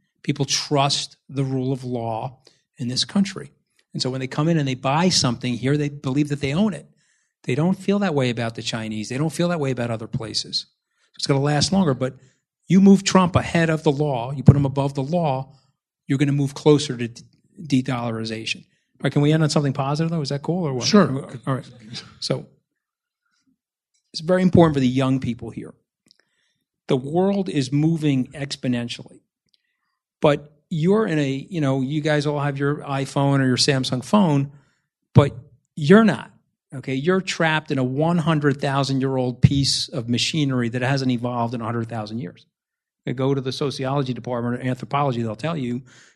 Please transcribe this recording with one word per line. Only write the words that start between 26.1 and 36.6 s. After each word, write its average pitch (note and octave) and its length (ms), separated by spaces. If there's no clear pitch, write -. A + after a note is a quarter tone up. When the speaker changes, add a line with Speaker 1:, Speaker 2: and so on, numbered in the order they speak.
Speaker 1:
The C#3+ 80
world F#3 520
is C3+ 240
moving D3 560
exponentially, B2+ 920
but D3 320
you're F#3+ 360
in D#3+ 120
a, C#3 120
you C#3 300
know, C3+ 200
you C#3+ 200
guys D3 260
all D3 140
have C#3 180
your C#3+ 200
iPhone C#3 640
or C3 60
your B2 100
Samsung C3 480
phone, D3 460
but C#3+ 220
you're F3+ 300
not, E3 280